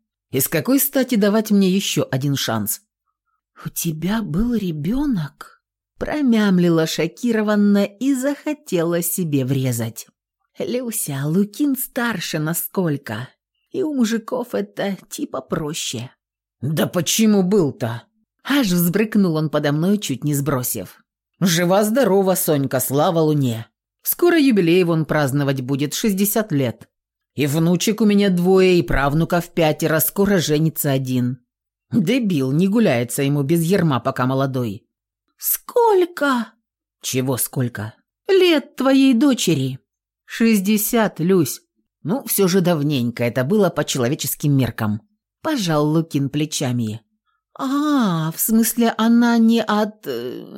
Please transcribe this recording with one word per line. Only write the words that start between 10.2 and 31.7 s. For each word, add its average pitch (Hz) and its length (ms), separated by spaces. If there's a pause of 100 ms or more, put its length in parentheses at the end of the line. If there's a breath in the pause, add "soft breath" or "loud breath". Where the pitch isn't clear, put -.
«Люся, 220 680
Лукин 208 520
старше 214 640
насколько, 151 880 (420)
и - 120
у 311 100
мужиков 240 640
это 202 420 (120)
типа - 320
проще». 147 680 (520)
«Да 156 260
почему 202 560
был-то?» 143 600 (400)
Аж 269 240
взбрыкнул 180 680
он 156 140
подо 151 220
мной, 175 260
чуть 147 260
не 147 100
сбросив. 135 680 (420)
«Жива-здорова, 190 880
Сонька, 139 440
слава 156 400
луне! 139 480 (340)
Скоро 349 380
юбилей 185 460
вон 160 180
праздновать 143 560
будет, 139 340
шестьдесят 202 600
лет. 131 340 (480)
И 143 120
внучек 170 520
у 226 60
меня 202 240
двое, 185 500
и - 20
правнуков 160 680
пятеро, 156 500
скоро 196 380
женится 151 540
один. 127 480 (520)